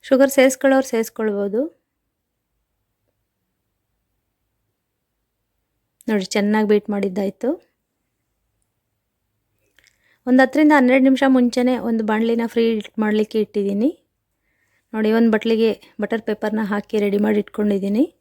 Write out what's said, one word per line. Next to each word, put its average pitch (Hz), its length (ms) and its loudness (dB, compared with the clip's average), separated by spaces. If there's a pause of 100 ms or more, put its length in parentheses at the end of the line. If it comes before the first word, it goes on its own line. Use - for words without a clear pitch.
ಶುಗರ್ 269 260 2
ಸೇರಿಸ್ಕೊಳ್ಳೋರು 269 560 2
ಸೇರಿಸ್ಕೊಳ್ಬೋದು. 214 720 -4 (4000)
ನೋಡಿ, 208 180 -2
ಚೆನ್ನಾಗಿ 208 420 0
ಬೀಟ್ 208 220 0
ಮಾಡಿದ್ದಾಯ್ತು. 202 600 -4 (2750)
ಒಂದು 254 120 4
ಹತ್ತರಿಂದ 294 340 4
ಹನ್ನೆರಡು 262 320 4
ನಿಮಿಷ 269 220 4
ಮುಂಚೆನೇ 247 520 2
ಒಂದು 226 240 -4
ಬಾಣಲಿನ 226 440 -2
ಫ್ರೀ 233 180 -2
ಹೀಟ್ 220 320 -4
ಮಾಡ್ಲಿಕ್ಕೆ 214 420 -2
ಇಟ್ಟಿದ್ದೀನಿ. 202 500 -2 (1040)
ನೋಡಿ, 214 180 -2
ಒಂದು 226 200 2
ಬಟ್ಲಿಗೆ 220 380 0 (300)
ಬಟರ್ 220 240 -6
ಪೇಪರ್ನ 214 400 -6
ಹಾಕಿ 208 360 -6
ರೆಡಿ 202 200 -2
ಮಾಡಿ 208 200 0
ಇಟ್ಕೊಂಡಿದ್ದೀನಿ. 208 640 -2 (180)